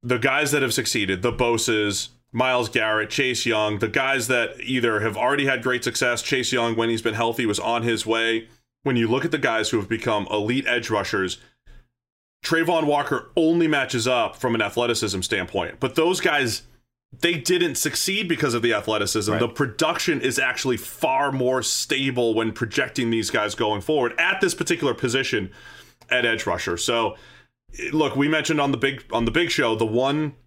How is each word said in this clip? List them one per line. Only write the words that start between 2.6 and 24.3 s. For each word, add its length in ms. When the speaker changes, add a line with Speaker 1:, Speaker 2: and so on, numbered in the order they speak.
Speaker 1:
Garrett, 400
Chase 380
Young, 320
the 100
guys 400
that 320
either 400
have 160
already 300
had 160
great 200
success, 380
Chase 320
Young, 240
when 140
he's 100
been 140
healthy, 320
was 120
on 260
his 200
way. 440
When 140
you 120
look 160
at 60
the 80
guys 320
who 80
have 100
become 420
elite 380
edge 220
rushers, 480
Travon 400
Walker 500
only 320
matches 400
up 300
from 180
an 80
athleticism 600
standpoint. 580
But 160
those 240
guys, 420
they 160
didn't 420
succeed 520
because 260
of 80
the 120
athleticism. 580
Speaker 2:
Right. 80
Speaker 1:
The 80
production 720
is 180
actually 380
far 560
more 300
stable 720
when 180
projecting 580
these 200
guys 260
going 240
forward 380
at 220